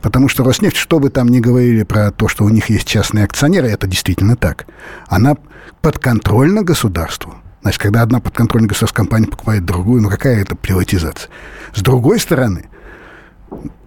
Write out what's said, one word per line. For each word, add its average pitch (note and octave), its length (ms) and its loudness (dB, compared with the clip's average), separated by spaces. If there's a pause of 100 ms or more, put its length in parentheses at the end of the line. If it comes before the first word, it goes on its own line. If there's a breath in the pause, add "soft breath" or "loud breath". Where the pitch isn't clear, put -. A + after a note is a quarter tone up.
Потому B2+ 280 2
что - 140 -2
Роснефть, C3 340 2
что - 220 0
бы C#3 100 2
там B2+ 200 0
ни B2+ 100 4
говорили A#2+ 440 2
про G#2 280 0
то, - 160 -2
что - 180 -2
у G#2 40 4
них A2 200 2
есть - 180 0
частные G#2+ 380 0
акционеры, D3+ 420 0
это G2+ 200 -2
действительно F#2+ 480 0
так. - 300 -4 (420 loud breath)
Она B2 280 2 (460 loud breath)
подконтрольна C3 800 2
государству. G2 720 -4 (280)
Значит, - 200 -4
когда G#2 200 2
одна A#2+ 200 2
подконтрольная A2+ 480 0
государственная - 380 -2
компания A2 200 0
покупает G#2 380 -4
другую, G2 360 0
ну G2+ 80 0
какая A2 320 0
это - 140 -4
приватизация? F2+ 760 -4 (440 loud breath)
С - 80 -6
другой B2+ 380 2
стороны, A#2+ 460 -2 (1200 loud breath)